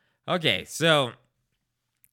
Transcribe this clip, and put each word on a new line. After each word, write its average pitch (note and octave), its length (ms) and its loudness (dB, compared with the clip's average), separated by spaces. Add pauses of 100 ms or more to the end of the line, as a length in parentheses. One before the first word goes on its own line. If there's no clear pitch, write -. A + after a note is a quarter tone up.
(280)
Okay, D3 380 0
so C#3+ 460 0 (1000)